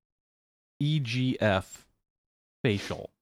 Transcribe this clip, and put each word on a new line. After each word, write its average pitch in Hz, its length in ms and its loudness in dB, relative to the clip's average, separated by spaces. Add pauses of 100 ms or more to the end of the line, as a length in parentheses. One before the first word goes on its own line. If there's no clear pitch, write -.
(800)
E 151 220 0
G 127 400 0
F 95 460 0 (760)
facial. 101 460 -2 (120)